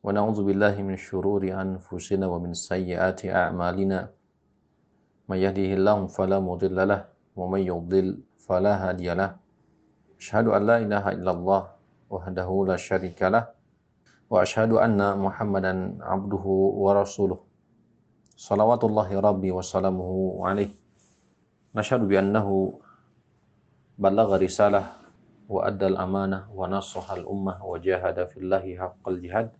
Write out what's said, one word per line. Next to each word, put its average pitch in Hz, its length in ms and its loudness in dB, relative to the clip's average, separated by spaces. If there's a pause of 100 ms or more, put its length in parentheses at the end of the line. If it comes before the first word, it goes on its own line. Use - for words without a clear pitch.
ونعوذ 104 400 0
بالله 101 380 2
من 98 140 -4
شرور 98 480 -2
أنفسنا 95 840 -4
ومن 87 260 -4
سيئات 90 720 -2
أعمالنا. 92 840 -2 (1200)
من 95 80 -2
يهده 95 360 0
الله 98 340 2
فلا 95 320 0
مضل 92 480 0
له، 101 180 0 (300)
ومن 95 240 -2
يضلل 92 640 0 (240)
فلا 95 420 2
هادي 90 240 -4
له. 98 220 -2 (840)
أشهد 113 280 0
أن 101 180 4
لا 117 120 6
إله 101 340 0
إلا 92 200 -2
الله 92 300 2 (480)
وحده 92 580 -2
لا 92 80 2
شريك 90 480 -4
له، 110 240 2 (840)
وأشهد 110 420 4
أن 101 480 4
محمدا 95 840 -2
عبده 95 440 -4 (380)
ورسوله. 98 560 2 (960)
صلوات 110 480 4
الله 104 360 0
ربي 95 320 2
وسلامه 92 960 -2
عليه. 101 240 0 (1040)
نشهد 113 320 2
بأنه 98 720 2 (1160)
بلغ 101 400 4
رسالة 95 480 4 (640)
وأدى 98 480 -2
الأمانة 95 560 -4
ونصح 95 600 -6
الأمة 95 520 -6
وجاهد 90 640 -2
في - 160 -18
الله 95 220 -2 (100)
حق 90 320 -10
الجهاد. 92 400 -4 (120)